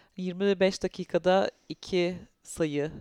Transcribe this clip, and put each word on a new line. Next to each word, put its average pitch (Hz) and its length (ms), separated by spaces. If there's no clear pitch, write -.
yirmi 185 440
beş 190 220
dakikada 185 680
iki 180 480
sayı, 151 480